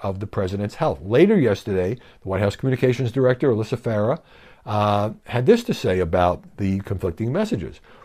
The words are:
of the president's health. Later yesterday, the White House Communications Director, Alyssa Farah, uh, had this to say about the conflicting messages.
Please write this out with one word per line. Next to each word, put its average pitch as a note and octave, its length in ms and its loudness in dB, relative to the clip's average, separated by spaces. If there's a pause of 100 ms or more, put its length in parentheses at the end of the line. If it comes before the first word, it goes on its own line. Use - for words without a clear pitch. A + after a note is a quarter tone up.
of G2 160 -4
the G#2 80 -6
president's G2+ 480 -4
health. A2+ 260 -2
Later E3 380 4
yesterday, G2+ 560 0
the - 320 -18
White F#2+ 140 0
House G2+ 140 0
Communications B2+ 560 0
Director, B2+ 400 2
Alyssa A2 260 -2
Farah, A2+ 420 -2 (460)
uh, G#2 480 0 (120)
had B2 200 -2
this A#3 180 6
to - 100 -4
say F#2 260 0
about F2+ 440 2 (140)
the F#2+ 240 0
conflicting G2 500 -4
messages. D3 500 -4 (240)